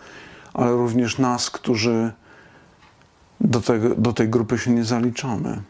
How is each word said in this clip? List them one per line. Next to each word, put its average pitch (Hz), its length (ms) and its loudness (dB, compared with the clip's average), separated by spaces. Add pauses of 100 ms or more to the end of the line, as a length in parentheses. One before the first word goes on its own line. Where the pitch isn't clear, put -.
(540)
ale 120 180 0
również 120 460 0
nas, 123 320 0
którzy 113 640 0 (1300)
do 120 200 2
tego, 113 340 0
do 117 180 2
tej 110 160 2
grupy 113 300 0
się 123 120 -2
nie 117 140 2
zaliczamy. 117 840 -4